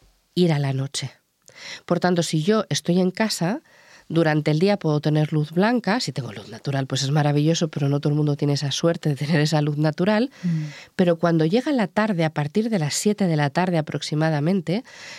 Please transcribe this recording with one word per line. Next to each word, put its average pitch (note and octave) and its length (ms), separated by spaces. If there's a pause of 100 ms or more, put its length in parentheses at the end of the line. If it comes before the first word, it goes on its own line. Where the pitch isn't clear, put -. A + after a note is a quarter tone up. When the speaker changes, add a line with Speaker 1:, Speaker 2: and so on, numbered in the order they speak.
(340)
Speaker 1:
ir E3+ 180
a C#3+ 60
la C#3 140
noche. C3+ 380 (760)
Por F3 140
tanto, F3+ 220
si D#3 200
yo G#3 260
estoy F3 320
en F3+ 100
casa, G#3+ 500 (500)
durante D#3 400
el D3+ 80
día G3+ 180
puedo D3+ 240
tener D3+ 320
luz D3+ 200
blanca. G#3+ 460
Si D3+ 140
tengo A#2 180
luz G#2 200
natural, C3+ 360
pues C3 160
es C3+ 80
maravilloso, D3+ 580
pero D3 200
no C#3+ 120
todo D3+ 100
el D3 60
mundo D3+ 200
tiene C#3+ 160
esa C#3 180
suerte E3 380
de D3 80
tener D3 240
esa D3+ 220
luz D3 160
natural. F#3+ 520 (120)
Speaker 2:
Mm. D#3+ 220 (300)
Speaker 1:
Pero F3 220
cuando E3 300
llega B3 260
la A3+ 140
tarde, G#3 400
a D#3 40
partir F3+ 380
de A3 100
las D3+ 160
siete G#3 320
de D#3+ 100
la D3 120
tarde F3 300
aproximadamente, D#3+ 1080 (340)